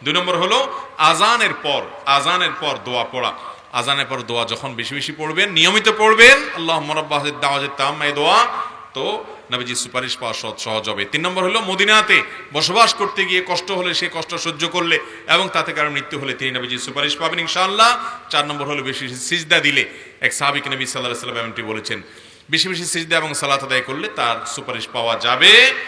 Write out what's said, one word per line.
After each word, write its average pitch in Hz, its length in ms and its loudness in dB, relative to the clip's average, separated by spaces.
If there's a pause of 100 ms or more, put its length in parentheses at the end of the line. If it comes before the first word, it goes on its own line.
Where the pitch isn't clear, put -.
দুই 143 100 -2
নম্বর 180 240 2
হলো 220 500 0 (100)
আজানের 170 560 4
পর, 143 280 -2 (240)
আজানের 156 540 2
পর 139 260 -2
দোয়া 123 180 -2
পড়া। 120 300 -2 (400)
আজানের 131 320 0
পর 127 160 -6
দোয়া 117 240 -2
যখন 113 300 -6
বেশি 117 200 -8
বেশি 143 220 -6
পড়বেন, 160 340 -2
নিয়মিত 190 460 4
পড়বেন, 220 400 8 (180)
আল্লাহুম্মা 160 400 -2
রাব্বা 147 240 -2
হাযিদ 143 200 -4
দাওয়াতিত 143 380 0
তাম্মা, 147 280 -2
এই 143 60 0
দোয়া, 170 340 4 (480)
তো 185 300 -6 (280)
নবীজির 123 240 -4
সুপারিশ 120 420 -4
পাওয়া 113 160 -6
সহজ, 110 260 -8
সহজ 110 300 -4
হবে। 101 160 -2
তিন 151 200 -2
নম্বর 185 180 -2
হলো 196 180 0
মদিনাতে 202 600 4 (320)
বসবাস 180 400 4
করতে 196 320 -2
গিয়ে 185 220 0
কষ্ট 180 240 -4
হলে, 180 220 -2
সে 175 200 -2
কষ্ট 165 220 -6
সহ্য 165 320 -4
করলে 170 320 0 (280)
এবং 175 260 2
তাতে 160 200 -2
কারো 151 160 0
মৃত্যু 143 300 -6
হলে 135 140 -4
তিনি 131 180 -4
নবীজির 127 280 -4
সুপারিশ 143 360 -2
পাবেন 165 240 -2
ইনশাআল্লাহ। 196 580 2 (320)
চার 147 160 0
নম্বর 147 200 -6
হলো 143 180 -4
বেশি 131 220 -6
বেশি 123 100 -8
সিজদা 165 440 0
দিলে, 143 220 2 (400)
এক 131 120 -2
সাহাবীকে 139 360 -2
নবী 131 160 -4
সাল্লাল্লাহু 123 400 -6
আলাইহি 117 140 -6
ওয়াসাল্লাম 117 60 -4
এমনটি 113 160 -10
বলেছেন, 107 400 -6 (480)
বেশি 160 180 0
বেশি 175 180 -4
সিজদা 165 320 -2
এবং 156 160 -2
সালাত 139 300 0
আদায় 131 180 0
করলে 147 260 -6
তার 120 380 -2
সুপারিশ 117 420 -8
পাওয়া 117 280 -2
যাবে। 165 580 8 (140)